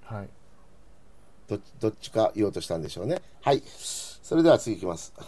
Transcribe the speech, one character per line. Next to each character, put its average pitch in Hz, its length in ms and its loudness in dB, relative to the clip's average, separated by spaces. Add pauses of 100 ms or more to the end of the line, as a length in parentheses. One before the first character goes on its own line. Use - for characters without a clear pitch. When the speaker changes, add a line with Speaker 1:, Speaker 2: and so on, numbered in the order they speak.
Speaker 1:
は 104 200 -8
い。 98 60 -14 (1160)
Speaker 2:
ど-、 104 120 -2 (200)
ど 110 100 2
っ 104 100 -6
ち - 120 -14
か 110 240 4
言 107 100 2
お 98 40 2
う - 20 -6
と 90 100 -6
し - 60 -8
た 85 100 -2
ん 80 60 -4
で 76 60 -6
し - 100 -12
ょ 90 40 -8
う 110 40 -4
ね。 175 120 -2 (220)
は 143 120 2
い。 - 120 0
そ - 680 -8
れ 165 80 6
で 160 80 10
は 120 80 8
次 110 160 -4
行 85 60 -10
き 92 40 -4
ま 85 100 -2
す。 - 160 -12 (160)